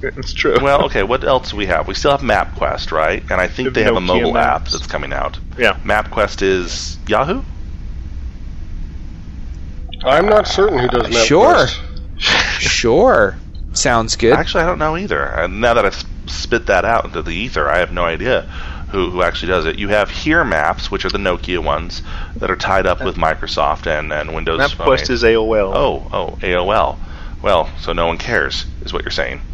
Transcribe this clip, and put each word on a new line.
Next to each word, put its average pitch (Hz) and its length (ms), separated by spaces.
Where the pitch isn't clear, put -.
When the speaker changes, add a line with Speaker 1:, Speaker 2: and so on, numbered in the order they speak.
Speaker 1:
It's 135 300
true. - 300
Speaker 2:
Well, 139 240
okay, 120 180
what 120 220
else - 260
do 104 60
we 101 80
have? 80 240
We 95 60
still 143 160
have 139 100
MapQuest, 80 720
right? 80 360
And 92 120
I 90 80
think 131 200
Speaker 1:
The - 20
Speaker 2:
they 120 120
have 98 140
a - 20
Speaker 1:
Nokia 90 60
Speaker 2:
mobile 78 160
app 71 240
Speaker 1:
Maps. - 100
Speaker 2:
that's - 160
coming 71 240
out. 69 260
Speaker 1:
Yeah. 113 160
Speaker 2:
MapQuest 107 580
is 92 560
Yahoo? 143 340
Speaker 3:
I'm 151 220
not 214 200
certain 190 320
who 123 80
does 120 200
MapQuest. 117 180
Speaker 4:
Sure. 190 420
Sure. 123 760
Sounds 117 420
good. 117 180
Speaker 2:
Actually, 165 300
I 165 40
don't 180 120
know 156 160
either. 71 460
Uh, 87 60
now 113 260
that 113 120
I've 95 100
s-, - 100
spit - 400
that 92 180
out 113 200
into - 160
the 82 100
ether, 82 380
I 85 100
have 82 120
no 87 140
idea 85 380
who, 90 200
who 90 100
actually 85 280
does 87 160
it. 80 120
You 101 120
have 104 200
Here 160 340
Maps, 85 460
which 95 160
are 92 40
the 98 100
Nokia 90 440
ones 76 380
that 92 120
are 95 60
tied 95 320
up 90 160
with 87 140
Microsoft 78 680
and, 78 260
and 76 220
Windows 82 400
Phone - 140
Speaker 1:
MapQuest 131 160
Speaker 2:
eight. - 80
Speaker 1:
is 120 120
A 113 120
O 110 180
L. 98 240
Speaker 2:
Oh, 123 340
oh, 95 300
A 92 140
O 90 160
L. 76 260
Well, 90 280
so 85 140
no 85 140
one 82 100
cares, 80 480
is - 120
what 85 100
you're - 80
saying. 65 300